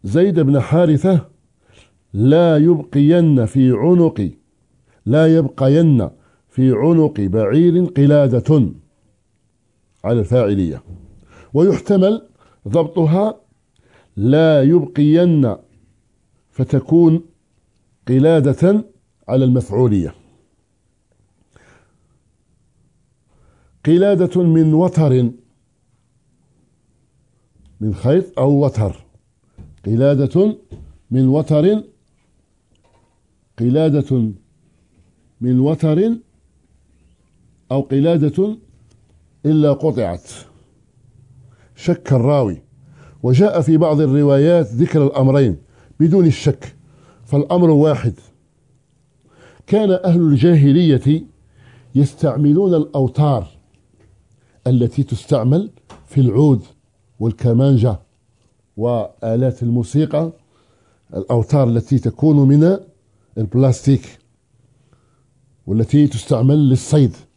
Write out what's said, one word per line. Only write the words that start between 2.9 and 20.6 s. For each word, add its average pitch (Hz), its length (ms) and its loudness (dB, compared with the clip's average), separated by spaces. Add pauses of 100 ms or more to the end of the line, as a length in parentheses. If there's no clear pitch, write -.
في 127 260 0
عنق، 156 580 0 (760)
لا 160 300 2
يبقين 139 720 0 (400)
في 131 240 0
عنق 151 480 0
بعير 120 640 0
قلادة"، 139 880 0 (1300)
على 117 160 -2
الفاعلية، 101 640 -2 (720)
ويحتمل 190 760 0 (400)
ضبطها 165 720 -2 (760)
لا 147 460 2
يبقين، 151 960 0 (920)
فتكون 160 680 0 (880)
قلادة 156 760 0 (440)
على 131 160 0
المفعولية. 113 680 -2 (3750)